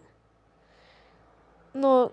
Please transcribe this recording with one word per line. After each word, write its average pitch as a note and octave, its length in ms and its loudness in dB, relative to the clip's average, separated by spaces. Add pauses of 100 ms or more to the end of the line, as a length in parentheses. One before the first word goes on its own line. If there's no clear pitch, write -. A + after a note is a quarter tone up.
(1700)
No C4+ 400 0